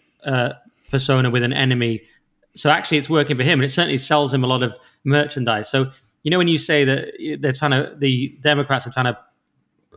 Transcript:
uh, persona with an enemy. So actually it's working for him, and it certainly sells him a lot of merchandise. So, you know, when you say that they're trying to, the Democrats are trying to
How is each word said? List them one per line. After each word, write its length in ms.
uh, 300
persona 400
with 140
an 100
enemy. 500
So 140
actually 300
it's 100
working 280
for 60
him, 160
and 60
it 40
certainly 280
sells 360
him 100
a 40
lot 160
of 140
merchandise. 680
So, 220
you 80
know, 60
when 100
you 100
say 280
that 560
they're 100
trying 200
to, 260
the 440
Democrats 460
are 40
trying 220
to 40